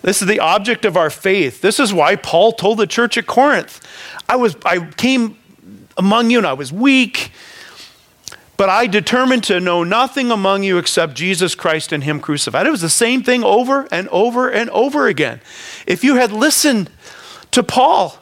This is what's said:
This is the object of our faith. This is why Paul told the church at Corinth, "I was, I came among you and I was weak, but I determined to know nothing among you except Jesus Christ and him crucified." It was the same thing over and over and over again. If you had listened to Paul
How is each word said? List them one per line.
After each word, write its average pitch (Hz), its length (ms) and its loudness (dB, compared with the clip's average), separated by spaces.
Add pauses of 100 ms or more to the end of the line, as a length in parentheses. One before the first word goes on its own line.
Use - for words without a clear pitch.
This 196 200 0
is 185 60 -2
the 208 120 2
object 202 460 0
of 180 120 0
our 160 120 2
faith. 185 520 -2
This 208 180 0
is 214 140 0
why 170 220 4
Paul 208 380 2
told 214 260 0
the 202 80 0
church 233 300 -2
at - 100 -6
Corinth, 262 520 0 (480)
"I 240 80 0
was, 233 200 0 (100)
I 180 140 0
came 226 580 -2 (600)
among 226 340 2
you 240 80 4
and 190 80 0
I 135 60 -2
was 135 200 -8
weak, 254 580 0 (1300)
but 196 120 2
I 220 180 2
determined 240 580 2
to 180 140 2
know 175 240 0
nothing 247 480 0
among 196 320 0
you 190 140 0
except 165 360 -2
Jesus 175 400 -2
Christ 156 380 -4
and 147 120 -4
him 147 160 -4
crucified." 147 460 -2
It 311 60 0
was 226 100 -4
the 165 80 -4
same 233 320 0
thing 247 220 0
over 247 480 0
and 185 180 -6
over 240 400 0
and 226 220 -2
over 269 360 0
again. 135 320 -2 (460)
If - 180 -2
you 269 120 4
had 247 160 2
listened 233 580 0 (640)
to 247 100 2
Paul 254 600 2